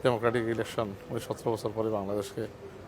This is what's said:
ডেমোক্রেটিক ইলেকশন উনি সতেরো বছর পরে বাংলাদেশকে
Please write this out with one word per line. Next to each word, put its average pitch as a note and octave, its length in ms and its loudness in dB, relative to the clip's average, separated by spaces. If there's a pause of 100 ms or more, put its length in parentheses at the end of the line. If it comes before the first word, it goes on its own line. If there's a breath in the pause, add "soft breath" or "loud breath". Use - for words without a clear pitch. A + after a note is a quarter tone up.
ডেমোক্রেটিক A#2+ 400 6
ইলেকশন A2+ 440 0 (220)
উনি A#2+ 100 0
সতেরো - 320 -2
বছর A2 240 0
পরে A2 140 2
বাংলাদেশকে G#2 580 -2 (400)